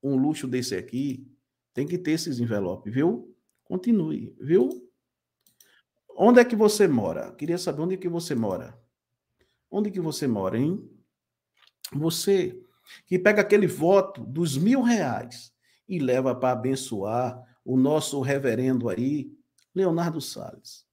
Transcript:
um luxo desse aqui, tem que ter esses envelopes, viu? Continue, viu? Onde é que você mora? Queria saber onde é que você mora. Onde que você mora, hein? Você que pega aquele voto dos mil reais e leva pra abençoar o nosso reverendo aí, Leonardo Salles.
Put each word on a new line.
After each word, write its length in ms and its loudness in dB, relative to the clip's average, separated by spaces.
um 140 0
luxo 320 0
desse 260 -4
aqui, 540 -6
tem 120 -2
que 120 -4
ter 140 -2
esses 260 -4
envelopes, 540 -4
viu? 440 -2
Continue, 760 -2
viu? 300 4
Onde 240 8
é 40 10
que 120 -4
você 320 4
mora? 440 -2
Queria 260 -4
saber 240 -4
onde 120 -2
é 40 -8
que 100 -6
você 260 -4
mora. 440 -4
Onde 200 -2
que 100 -6
você 260 -4
mora, 320 0
hein? 240 -2
Você 680 0
que 120 0
pega 240 4
aquele 240 4
voto 580 2
dos 320 -4
mil 260 2
reais 680 -2
e 100 -4
leva 360 2
pra 180 0
abençoar 880 -4
o 120 0
nosso 440 2
reverendo 680 0
aí, 420 -2
Leonardo 460 0
Salles. 720 -14